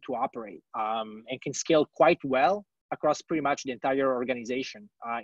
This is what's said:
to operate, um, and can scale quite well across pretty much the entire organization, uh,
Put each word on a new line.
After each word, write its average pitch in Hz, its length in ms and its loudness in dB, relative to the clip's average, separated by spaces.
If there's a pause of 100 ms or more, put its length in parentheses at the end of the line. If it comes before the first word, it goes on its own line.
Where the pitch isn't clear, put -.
to 131 80 -4
operate, 113 480 -4 (160)
um, 110 500 -4
and 127 120 -8
can 143 120 -6
scale 151 420 2
quite 165 300 6
well 147 400 2 (280)
across 151 280 0
pretty 160 220 -2
much 139 220 0
the 135 80 -4
entire 135 420 2
organization, 123 720 -4 (180)
uh, 117 180 -4